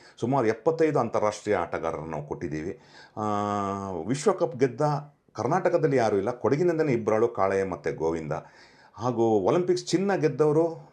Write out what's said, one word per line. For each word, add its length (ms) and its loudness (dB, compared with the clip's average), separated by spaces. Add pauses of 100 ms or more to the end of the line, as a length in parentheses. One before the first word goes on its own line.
(200)
ಸುಮಾರು 260 0
ಎಪ್ಪತ್ತೈದು 520 0
ಅಂತಾರಾಷ್ಟ್ರೀಯ 580 0
ಆಟಗಾರರನ್ನು 540 -4
ನಾವು 160 -8
ಕೊಟ್ಟಿದ್ದೀವಿ. 520 -8 (380)
ಆ, 60 -6 (680)
ವಿಶ್ವಕಪ್ 680 -2
ಗೆದ್ದ 240 0 (520)
ಕರ್ನಾಟಕದಲ್ಲಿ 640 2
ಯಾರೂ 200 4
ಇಲ್ಲ, 140 0
ಕೊಡಗಿನಿಂದನೇ 640 2
ಇಬ್ರಾಳು, 360 2
ಕಾಳೆಯ 360 0
ಮತ್ತು 320 -4
ಗೋವಿಂದ. 360 -2 (640)
ಹಾಗೂ 280 -2
ಒಲಿಂಪಿಕ್ಸ್ 640 2
ಚಿನ್ನ 300 0
ಗೆದ್ದವರು 760 0